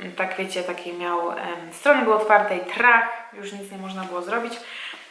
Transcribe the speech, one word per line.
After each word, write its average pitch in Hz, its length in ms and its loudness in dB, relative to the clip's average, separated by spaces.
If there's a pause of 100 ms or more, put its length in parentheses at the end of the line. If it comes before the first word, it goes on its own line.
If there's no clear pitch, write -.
(180)
tak 185 180 -2
wiecie, 185 280 -6
taki 175 300 -8
miał, 175 380 -2
em, 170 420 -8
strony 277 280 4
były 220 140 4
otwarte 208 420 4
i - 20 -2
trach, 233 760 4
już 202 180 -12
nic 196 200 -12
nie 196 60 -12
można 190 260 -8
było 180 180 -6
zrobić. 233 320 -4 (580)